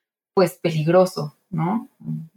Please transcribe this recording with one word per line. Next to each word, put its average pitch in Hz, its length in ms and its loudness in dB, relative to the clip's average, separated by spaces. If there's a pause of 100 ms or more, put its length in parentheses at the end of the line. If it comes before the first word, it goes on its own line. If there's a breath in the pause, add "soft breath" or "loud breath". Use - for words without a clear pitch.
(340)
pues, 180 200 2
peligroso, 165 840 0 (140)
¿no? 175 380 -4 (480)